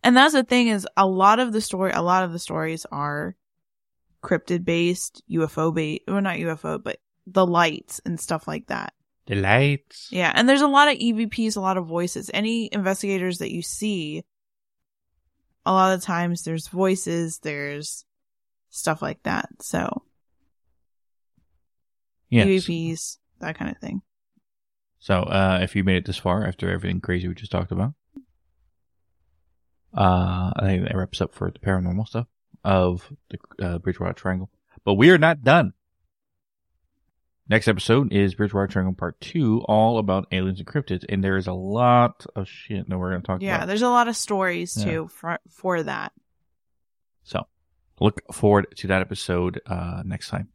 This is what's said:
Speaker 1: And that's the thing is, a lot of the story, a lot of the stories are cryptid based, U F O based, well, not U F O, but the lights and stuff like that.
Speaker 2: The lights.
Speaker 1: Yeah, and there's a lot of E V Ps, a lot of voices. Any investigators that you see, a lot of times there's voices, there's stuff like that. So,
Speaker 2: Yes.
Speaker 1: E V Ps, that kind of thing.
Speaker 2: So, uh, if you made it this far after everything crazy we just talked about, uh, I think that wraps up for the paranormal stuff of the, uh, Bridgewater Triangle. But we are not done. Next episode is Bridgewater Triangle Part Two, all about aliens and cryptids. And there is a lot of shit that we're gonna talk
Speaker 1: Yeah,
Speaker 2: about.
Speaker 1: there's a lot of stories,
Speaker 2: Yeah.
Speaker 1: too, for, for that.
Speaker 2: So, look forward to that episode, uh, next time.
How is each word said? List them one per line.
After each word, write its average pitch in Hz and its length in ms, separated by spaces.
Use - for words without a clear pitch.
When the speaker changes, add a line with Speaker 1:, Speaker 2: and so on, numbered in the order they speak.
Speaker 1:
And 247 120
that's 277 160
the 269 120
thing 247 240
is, 208 180
a 196 100
lot 190 340
of 247 120
the 220 80
story, 190 320
a 160 100
lot 180 200
of 175 100
the 170 60
stories 160 540
are 147 420
cryptid 175 420
based, 170 640
U 165 160
F 156 160
O 160 140
based, 156 340
well, 196 160
not 180 160
U 165 120
F 156 140
O, 160 140
but - 220
the 185 200
lights 170 600
and 170 140
stuff - 260
like 156 220
that. - 260
Speaker 2:
The - 80
lights. 123 760
Speaker 1:
Yeah, 175 220
and 240 140
there's 269 140
a 294 60
lot 285 200
of 277 60
E 233 180
V 220 140
Ps, 214 300
a 208 40
lot 190 180
of 175 80
voices. 170 460
Any 220 400
investigators 190 680
that - 120
you 170 120
see, 170 600
a 185 60
lot 190 200
of 185 100
times 175 420
there's 160 240
voices, 175 720
there's 147 640
stuff - 320
like 147 220
that. - 240
So, - 440
Speaker 2:
Yes. 123 160
Speaker 1:
E 190 120
V 165 360
Ps, - 240
that 160 180
kind - 120
of - 80
thing. - 240
Speaker 2:
So, 92 220
uh, 95 400
if 92 120
you 98 80
made 92 140
it - 80
this - 140
far 92 280
after 92 240
everything 92 300
crazy 90 260
we 90 80
just - 160
talked 90 220
about, 101 220
uh, 92 600
I - 60
think 95 240
that - 100
wraps 92 260
up - 140
for 90 160
the - 80
paranormal 92 480
stuff 117 200
of 90 480
the, - 80
uh, 87 140
Bridgewater 90 340
Triangle. 92 380
But 98 100
we 127 160
are 185 80
not 156 240
done. 123 300
Next 110 180
episode 113 460
is 101 240
Bridgewater 98 320
Triangle 92 260
Part - 260
Two, 117 460
all 110 320
about 98 320
aliens 92 300
and 82 80
cryptids. 92 400
And 98 160
there 95 120
is 92 120
a 92 40
lot 120 720
of 95 100
shit - 420
that 92 100
we're 90 120
gonna 90 120
talk 92 200
Speaker 1:
Yeah, 190 140
Speaker 2:
about. 160 120
Speaker 1:
there's 214 140
a 247 60
lot 240 180
of 233 100
stories, 180 600
Speaker 2:
Yeah. 208 80
Speaker 1:
too, 160 240
for, 170 300
for 180 340
that. 143 300
Speaker 2:
So, - 240
look - 220
forward 101 440
to - 100
that 95 140
episode, 90 640
uh, 87 380
next - 240
time. - 260